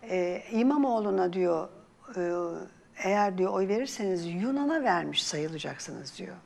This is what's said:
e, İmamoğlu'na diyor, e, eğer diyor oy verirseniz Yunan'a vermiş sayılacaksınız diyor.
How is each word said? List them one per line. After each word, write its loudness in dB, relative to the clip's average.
e, 0
İmamoğlu'na 4
diyor, 2
e, -4
eğer 2
diyor 2
oy 2
verirseniz 0
Yunan'a 0
vermiş 2
sayılacaksınız -6
diyor. -12